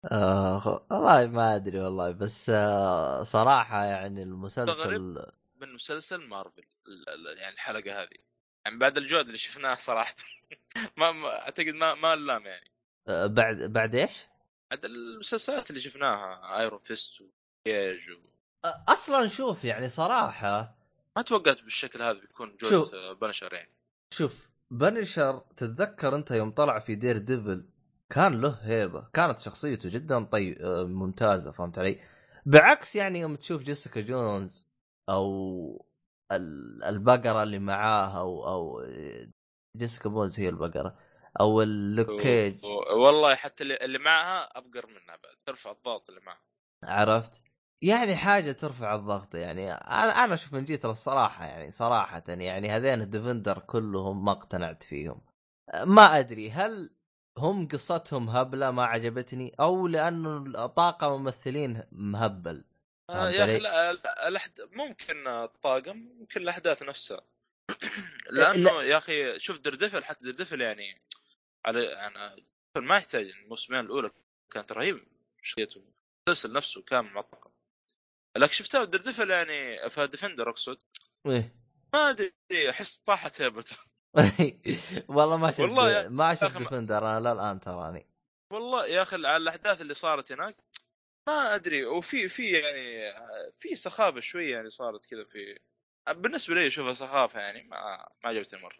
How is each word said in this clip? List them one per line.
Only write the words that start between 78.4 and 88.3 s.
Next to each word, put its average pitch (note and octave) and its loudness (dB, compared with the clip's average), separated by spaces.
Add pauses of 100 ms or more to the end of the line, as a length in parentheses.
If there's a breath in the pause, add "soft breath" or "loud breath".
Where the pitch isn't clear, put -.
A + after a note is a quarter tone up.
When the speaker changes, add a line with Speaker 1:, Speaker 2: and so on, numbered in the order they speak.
Speaker 2:
شفتها A#3+ 0
دردفل G#3 -4
يعني، D3 -2
فديفندر C#3+ -4
أقصد. B2+ -8 (500)
Speaker 1:
إيه. A#2+ -2 (380)
Speaker 2:
ما D4 4
أدري، G#3 -2 (380)
أحس - -4
طاحت F3 -2
هيبته. A#2 -4 (360)
Speaker 1:
<laughs> - 4
والله D3+ 4
ما D#3+ 4
شفت، - -6
Speaker 2:
والله A3 6
يا G3+ 0
Speaker 1:
ما D#3 4
شفت E3 0
Speaker 2:
أخي F3+ -2
ما - -
Speaker 1:
ديفندر A2+ -2
أنا A2 0
لا A#2+ 2
الآن G2+ -2
تراني. F2 -10 (460)